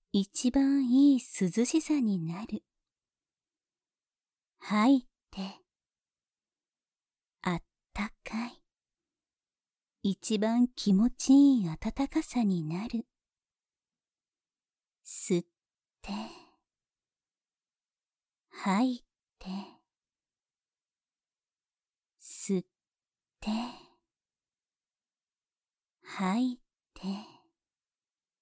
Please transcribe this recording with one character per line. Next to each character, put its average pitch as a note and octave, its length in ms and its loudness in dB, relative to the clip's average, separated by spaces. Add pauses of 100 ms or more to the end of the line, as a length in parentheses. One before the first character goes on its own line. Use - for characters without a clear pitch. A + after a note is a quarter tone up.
(140)
い。 G3+ 80 2
一 B3 300 -4
番 C#4 380 2
い C4+ 280 6
い - 20 -4
涼 G3+ 460 0
し D#4+ 160 2
さ D4+ 180 0
に G#3 200 0
な E3+ 260 -8
る。 - 180 -10 (2000)
吐 A3 360 4
い B3+ 60 2 (280)
て、 F#3+ 320 -14 (1800)
あ G#3+ 140 -4
っ - 80 -10 (300)
た G#3 200 -10 (100)
か A3+ 240 -8
い。 - 160 -20 (1400)
一 G#3 360 -2
番 A#3 300 2
気 - 240 0
持 A3 160 4
ち - 240 2
い C#4 300 8
い - 20 -2
暖 A3 420 -4
か D#4 160 -2
さ - 180 -2
に F#3 220 0
な F3 240 -6
る。 A#3 180 -6 (2000)
吸 - 360 -2
っ - 40 -10 (560)
て、 - 100 -16 (2500)
吐 A3+ 440 -2
い A#3+ 100 -12 (340)
て、 - 120 -16 (2750)
吸 - 400 -6
っ - 40 -12 (760)
て、 G#3+ 100 -6 (2500)
吐 A3+ 500 -2
い - 40 -14 (360)
て。 - 80 -20 (1400)